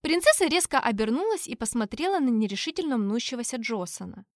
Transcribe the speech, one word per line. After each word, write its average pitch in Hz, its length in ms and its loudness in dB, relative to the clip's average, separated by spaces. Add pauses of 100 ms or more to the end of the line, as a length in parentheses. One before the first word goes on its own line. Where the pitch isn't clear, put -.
Принцесса 349 460 4
резко 311 320 2
обернулась 233 680 0
и 233 80 -8
посмотрела 240 640 -2
на 262 100 2
нерешительно 233 680 0
мнущегося 233 600 -2
Джосона 190 680 -6 (100)